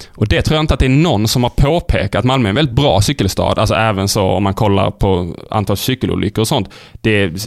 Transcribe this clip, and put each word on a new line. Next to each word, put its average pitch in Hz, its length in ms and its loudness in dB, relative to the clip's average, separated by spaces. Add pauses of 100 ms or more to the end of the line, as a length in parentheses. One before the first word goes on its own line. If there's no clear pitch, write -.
(160)
Och 123 120 0
det 123 140 0
tror 151 140 0
jag 156 80 0
inte 156 100 0
att 131 60 -2
det 127 60 2
är 131 40 2
någon 131 380 2
som 123 160 0
har 120 60 0
påpekat. 135 760 0
Malmö 127 220 2
är - 20 0
en 98 60 0
väldigt 131 200 0
bra 123 260 2
cykelstad, - 580 0
alltså 104 160 2
även 98 320 0
så 104 140 0
om 95 220 0
man 98 100 0
kollar 101 380 0
på 90 440 -2 (160)
antal 104 260 -2
cykelolyckor 92 640 -2
och 110 60 0
sånt. 113 220 -2 (320)
Det 104 220 2 (240)